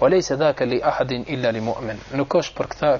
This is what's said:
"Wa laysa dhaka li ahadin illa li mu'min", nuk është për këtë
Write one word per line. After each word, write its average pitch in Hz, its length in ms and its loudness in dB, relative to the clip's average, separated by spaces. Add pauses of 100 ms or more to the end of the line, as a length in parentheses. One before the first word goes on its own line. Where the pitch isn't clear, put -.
"Wa 127 80 6
laysa 175 280 2
dhaka 143 280 2
li 123 180 0
ahadin 127 460 0
illa 127 220 0
li 113 100 -2
mu'min", 110 380 -4 (140)
nuk 139 160 -2
është - 280 0
për - 160 -4
këtë 143 280 2